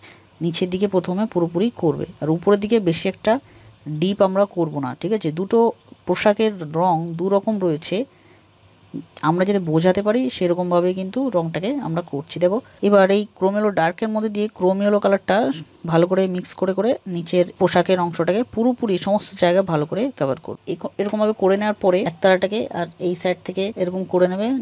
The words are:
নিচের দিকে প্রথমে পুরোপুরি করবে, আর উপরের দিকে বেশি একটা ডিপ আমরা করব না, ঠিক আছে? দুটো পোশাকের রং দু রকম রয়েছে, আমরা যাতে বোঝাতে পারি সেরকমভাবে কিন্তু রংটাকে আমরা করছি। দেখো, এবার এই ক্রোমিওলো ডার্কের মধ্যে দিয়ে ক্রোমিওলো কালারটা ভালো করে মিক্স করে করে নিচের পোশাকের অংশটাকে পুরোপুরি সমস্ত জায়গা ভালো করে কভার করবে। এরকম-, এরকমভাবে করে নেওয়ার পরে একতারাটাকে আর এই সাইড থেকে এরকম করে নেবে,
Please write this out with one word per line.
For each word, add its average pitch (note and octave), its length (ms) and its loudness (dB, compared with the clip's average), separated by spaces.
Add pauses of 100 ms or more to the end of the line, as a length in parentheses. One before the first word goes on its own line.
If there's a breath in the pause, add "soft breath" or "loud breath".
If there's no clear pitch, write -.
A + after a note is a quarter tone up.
(440 loud breath)
নিচের E3+ 280 -2
দিকে F#3+ 220 0
প্রথমে F#3 380 0
পুরোপুরি E3+ 340 0 (160)
করবে, D3+ 240 0 (140)
আর D3 160 -4
উপরের G3+ 280 2
দিকে A3+ 120 2 (120)
বেশি E3 240 -2
একটা - 200 0 (680 soft breath)
ডিপ G3 180 0 (100)
আমরা F#3+ 160 2 (120)
করব D#3+ 180 -2 (100)
না, B2+ 60 -4 (100)
ঠিক F3+ 180 -4
আছে? E3+ 100 -4 (120)
দুটো G3 180 2 (500)
পোশাকের G#3 440 2 (280)
রং F3+ 160 2 (220)
দু F3+ 160 -2
রকম G3+ 200 0 (100)
রয়েছে, D#3+ 320 -2 (1300 soft breath)
আমরা F3 200 2
যাতে G3+ 120 0 (100)
বোঝাতে F3+ 360 2
পারি A3 140 2 (160)
সেরকমভাবে F3 540 0 (100)
কিন্তু F#3+ 180 -8 (180)
রংটাকে E3+ 340 -2 (160)
আমরা E3 160 -4 (100)
করছি। C#3+ 320 -8
দেখো, F#3+ 140 2 (280 loud breath)
এবার G3+ 200 6 (100)
এই G#3+ 60 0 (160)
ক্রোমিওলো G#3 400 0
ডার্কের F3 360 0
মধ্যে G#3+ 220 -2
দিয়ে G#3 100 0 (120)
ক্রোমিওলো G3+ 460 2
কালারটা G3 320 2 (540)
ভালো E3 200 4
করে F#3+ 120 2 (120)
মিক্স F3+ 160 -6 (100)
করে F#3+ 180 0
করে G#3+ 120 0 (260)
নিচের F3 300 2 (140)
পোশাকের F3+ 440 2
অংশটাকে F3 360 0 (140)
পুরোপুরি A3+ 400 0 (120)
সমস্ত G3+ 240 -2 (120)
জায়গা F3 180 6 (120)
ভালো D3+ 180 0
করে F3+ 120 -4 (160)
কভার C3+ 280 -2
করবে। - 140 -10 (120)
এরকম-, - 280 -8
এরকমভাবে G#3+ 420 0
করে F#3+ 180 4
নেওয়ার G#3+ 240 -2
পরে F3+ 140 4 (120)
একতারাটাকে F#3 480 2 (200)
আর E3+ 80 -4 (200)
এই F3+ 140 -2
সাইড F3+ 260 -2
থেকে F#3+ 160 -6 (200)
এরকম F#3 200 -2 (100)
করে F3+ 200 4
নেবে, G3+ 140 -4 (140)